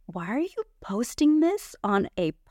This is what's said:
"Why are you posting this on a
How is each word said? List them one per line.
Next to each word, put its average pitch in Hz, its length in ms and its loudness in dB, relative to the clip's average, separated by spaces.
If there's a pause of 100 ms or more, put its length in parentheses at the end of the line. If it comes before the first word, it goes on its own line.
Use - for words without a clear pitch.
"Why 175 220 -10
are 240 120 -4
you 381 240 -6 (180)
posting 294 600 2
this 370 420 -2
on 196 240 2 (100)
a 165 140 0 (200)